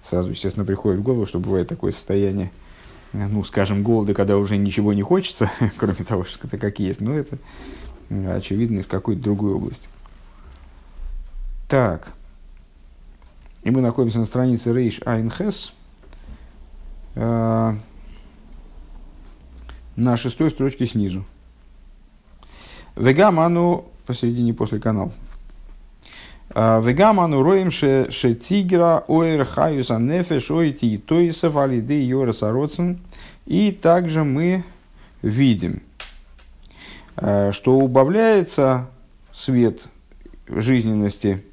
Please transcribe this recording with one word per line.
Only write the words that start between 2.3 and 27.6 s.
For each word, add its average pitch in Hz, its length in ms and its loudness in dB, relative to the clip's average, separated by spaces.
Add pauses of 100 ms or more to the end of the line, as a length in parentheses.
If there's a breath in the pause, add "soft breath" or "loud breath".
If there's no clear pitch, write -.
э, 101 140 -4
ну, 104 160 -2
скажем, 101 380 0
голода, 107 320 2
когда 101 240 2
уже 101 200 0
ничего 101 360 0
не 101 80 0
хочется, 175 480 0 (140)
<laughs> - 140 -2
кроме 90 300 -2
того, 90 180 -2
что - 200 -16
это 104 140 -10
как 104 180 -4
есть. 92 240 -4
Но 110 140 -4
это, - 240 -6 (680 loud breath)
э, 95 280 -4
очевидно, 107 400 -2
из 92 80 -6
какой-то 95 380 -4
другой 101 300 0
области. - 360 -8 (1800 soft breath)
Так. 113 420 0 (1500)
И 113 80 0
мы 131 100 2
находимся 117 380 0
на 113 60 0
странице 123 460 0
Рейш 120 320 0
Айн 113 280 -2
Хес, - 420 -6 (1400 soft breath)
э, 113 600 0 (2250 loud breath)
на 120 220 2
шестой 135 340 0
строчке 135 340 -2
снизу. 98 380 -2 (1700 loud breath)
Вегам 160 440 6
ану, 170 460 2 (200)
посередине 120 480 0
после 110 260 -2
канал. 101 340 -2 (1400 loud breath)
А, 113 320 4
«Вегам 185 380 4
ану 151 220 2
роим 185 300 4